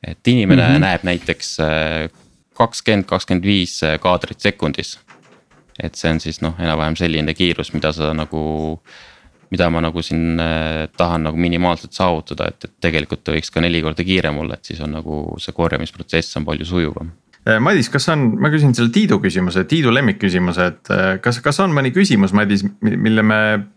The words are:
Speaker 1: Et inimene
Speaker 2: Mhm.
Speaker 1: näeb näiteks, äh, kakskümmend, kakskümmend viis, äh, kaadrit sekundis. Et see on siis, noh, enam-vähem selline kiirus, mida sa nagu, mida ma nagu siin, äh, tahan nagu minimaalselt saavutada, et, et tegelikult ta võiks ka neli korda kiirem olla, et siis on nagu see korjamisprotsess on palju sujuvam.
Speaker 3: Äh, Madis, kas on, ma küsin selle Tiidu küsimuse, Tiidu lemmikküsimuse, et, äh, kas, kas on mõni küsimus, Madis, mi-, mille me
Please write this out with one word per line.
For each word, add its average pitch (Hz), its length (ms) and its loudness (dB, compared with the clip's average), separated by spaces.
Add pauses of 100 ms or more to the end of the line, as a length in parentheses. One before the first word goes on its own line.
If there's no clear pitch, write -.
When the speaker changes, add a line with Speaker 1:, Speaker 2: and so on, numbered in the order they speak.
Speaker 1:
Et - 260 -6
inimene 104 380 4
Speaker 2:
Mhm. 139 160 4
Speaker 1:
näeb 92 240 0
näiteks, 90 540 -4
äh, 78 500 -2 (460)
kakskümmend, 110 500 0
kakskümmend 92 400 0
viis, 98 360 0
äh, 78 180 0
kaadrit 101 400 0
sekundis. - 580 -2 (840)
Et 82 120 -8
see - 160 -2
on 80 100 0
siis, 80 220 -8
noh, 82 160 -4
enam-vähem 80 380 -2
selline 80 380 0
kiirus, 85 380 -2
mida 78 200 -2
sa 78 220 -2
nagu, 78 680 -4 (680)
mida 87 200 2
ma 82 100 0
nagu 82 220 -2
siin, 82 380 -2
äh, 80 560 -2
tahan 85 260 2
nagu 78 140 -2
minimaalselt 85 560 0
saavutada, 82 560 -2
et, - 160 -12
et - 160 -14
tegelikult 80 440 -2
ta 80 80 -2
võiks 78 200 -4
ka 82 80 -2
neli 85 220 0
korda 78 220 -4
kiirem 85 340 0
olla, 76 160 -6
et - 100 -20
siis 80 160 -12
on 76 100 -6
nagu 78 480 -8
see - 140 -12
korjamisprotsess 82 840 -2
on 76 80 -4
palju 78 220 -6
sujuvam. 85 460 -4 (340)
Speaker 3:
Äh, 113 120 4
Madis, 151 300 2
kas 139 200 0
on, 143 300 2
ma 151 120 2
küsin 147 260 4
selle 120 160 2
Tiidu 196 260 4
küsimuse, 90 460 0
Tiidu 156 260 2
lemmikküsimuse, 92 760 2
et, - 240 -6
äh, 95 320 2
kas, 120 180 0
kas 147 200 0
on 190 120 2
mõni 139 180 2
küsimus, 120 440 4
Madis, 104 280 4 (200)
mi-, 104 140 0
mille 110 260 2
me 107 160 4 (380)